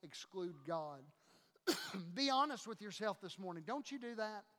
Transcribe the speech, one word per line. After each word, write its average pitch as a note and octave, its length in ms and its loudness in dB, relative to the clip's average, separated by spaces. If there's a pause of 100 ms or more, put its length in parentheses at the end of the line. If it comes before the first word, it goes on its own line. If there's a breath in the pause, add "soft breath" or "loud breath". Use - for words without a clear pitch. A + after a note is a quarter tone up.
exclude F3+ 520 -4 (120)
God. D3+ 340 0 (640 soft breath)
<clears throat> F3+ 480 0
Be C4+ 160 6
honest C4+ 360 6
with A3 140 -6
yourself G#3 400 0
this F3+ 180 -8
morning. F3 280 -4
Don't C4+ 260 -2
you C#4 60 -4
do A#3+ 160 -4
that? G#3+ 300 -4 (140)